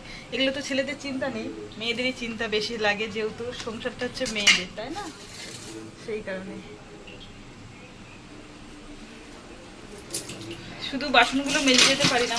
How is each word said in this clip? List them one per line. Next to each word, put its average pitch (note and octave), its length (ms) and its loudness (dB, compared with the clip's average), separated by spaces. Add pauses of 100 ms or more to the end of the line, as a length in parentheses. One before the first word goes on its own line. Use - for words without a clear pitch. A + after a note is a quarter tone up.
(320)
এগুলো C4 240 4
তো C#4+ 120 -4
ছেলেদের C4+ 360 2
চিন্তা C#4 220 -2 (100)
নেই, A3 120 -4 (320)
মেয়েদেরই A#3+ 420 0
চিন্তা A3+ 220 -2 (120)
বেশি G#3+ 180 2 (120)
লাগে, G3+ 280 4
যেহেতু A3 300 -2 (200)
সংসারটা A#3+ 420 -4
হচ্ছে B3 180 -2 (100)
মেয়েদের, F#3+ 420 4
তাই A3 200 -6
না? G4+ 80 -4 (1000)
সেই G#3+ 240 -4
কারণে F#3+ 280 -6 (4000)
শুধু C4+ 180 -2 (100)
বাসনগুলো C4+ 420 6 (100)
মেজে B3+ 220 10
যেতে C4+ 220 6
পারি A#3+ 180 6
না, A#3 80 2